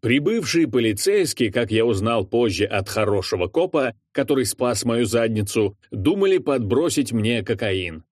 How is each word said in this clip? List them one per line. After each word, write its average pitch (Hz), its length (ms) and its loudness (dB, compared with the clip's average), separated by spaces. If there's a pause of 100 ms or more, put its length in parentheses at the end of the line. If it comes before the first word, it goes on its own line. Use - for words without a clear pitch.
Прибывшие 151 680 2
полицейские, 120 800 0
как 104 220 -2
я 110 120 2
узнал 110 400 0
позже 104 400 0
от 98 240 -4
хорошего 101 600 -2
копа, 151 460 0 (180)
который 135 340 0
спас 120 380 -2
мою 120 220 2
задницу, 110 720 0 (140)
думали 190 480 2
подбросить 135 720 0
мне 117 320 0
кокаин. 95 680 -4